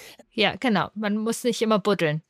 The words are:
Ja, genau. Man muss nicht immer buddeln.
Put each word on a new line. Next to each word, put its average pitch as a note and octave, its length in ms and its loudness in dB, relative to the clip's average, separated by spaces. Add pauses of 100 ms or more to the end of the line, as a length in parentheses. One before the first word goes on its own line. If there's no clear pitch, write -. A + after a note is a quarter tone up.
(320)
Ja, G3+ 260 2
genau. G3+ 360 0
Man G#3 220 -4
muss A3 280 -4
nicht A#3 180 -2
immer G#3+ 160 2
buddeln. E3+ 520 0